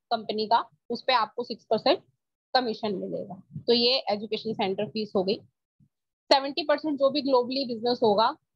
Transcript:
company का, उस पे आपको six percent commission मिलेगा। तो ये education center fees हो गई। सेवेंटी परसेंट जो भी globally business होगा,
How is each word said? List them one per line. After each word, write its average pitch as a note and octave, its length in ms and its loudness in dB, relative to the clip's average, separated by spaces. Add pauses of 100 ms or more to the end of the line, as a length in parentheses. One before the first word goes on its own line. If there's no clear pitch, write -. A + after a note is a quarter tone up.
(100)
company G#3+ 360 -4
का, A#3 220 2 (220)
उस A#3 120 -6
पे C4 100 0
आपको A#3+ 320 -2
six - 200 -12
percent - 340 2 (560)
commission A3+ 400 -2
मिलेगा। F#3+ 480 -8 (240)
तो A#3+ 60 4
ये A#3+ 380 4
education G#3+ 420 -4
center G3+ 340 -2
fees G#3 300 -6
हो F#3 80 2
गई। F#3 160 -2 (920)
सेवेंटी C#4 300 2
परसेंट D4 360 0
जो C4+ 120 2
भी C#4 120 -2
globally B3+ 420 0
business A#3+ 380 -4
होगा, A3 340 2 (200)